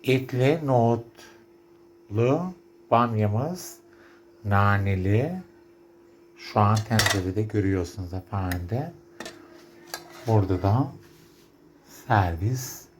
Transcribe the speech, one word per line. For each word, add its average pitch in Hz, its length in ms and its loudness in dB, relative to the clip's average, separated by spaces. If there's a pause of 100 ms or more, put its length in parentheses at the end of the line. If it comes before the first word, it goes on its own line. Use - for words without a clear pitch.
Etli 131 600 0
nohutlu 120 1900 -2 (360)
bamyamız 117 880 0 (680)
naneli. 101 960 2 (960)
Şu - 240 -4
an 107 160 4
tencerede 104 680 0
görüyorsunuz 95 720 -2
efendim. 95 800 -6 (1300)
Burada 95 360 2
da 113 260 2 (1000)
servis 101 1120 -2